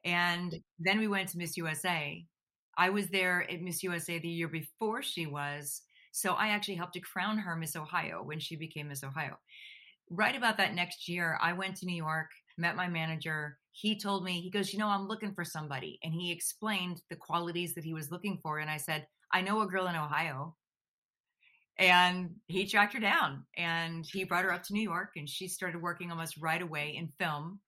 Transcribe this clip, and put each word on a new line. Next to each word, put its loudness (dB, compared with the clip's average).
And 2
then 4
we 4
went 2
to -6
Miss -4
U -2
S -4
A. -2
I 6
was 2
there 4
at -4
Miss -4
U 0
S -2
A -2
the -4
year 0
before -2
she -2
was. -4
So 0
I 2
actually 0
helped -4
to -4
crown -2
her -2
Miss -4
Ohio -4
when -6
she -8
became -8
Miss -8
Ohio. -6
Right 2
about 2
that 4
next -2
year, 2
I 4
went -4
to -8
New -2
York, -2
met 2
my 0
manager. -2
He 0
told 0
me, -2
he -8
goes, 0
"You -2
know, 2
I'm 0
looking -4
for -4
somebody." -6
And -2
he -2
explained -2
the -6
qualities -2
that -8
he -4
was -6
looking -2
for. -2
And -2
I 0
said, -2
"I 6
know 4
a 4
girl 2
in 0
Ohio." 0
And 8
he 0
tracked 4
her -4
down, 2
and -2
he -2
brought 2
her 2
up -2
to -6
New 2
York, -2
and -8
she -6
started -4
working -4
almost -6
right 0
away -2
in -6
film. -2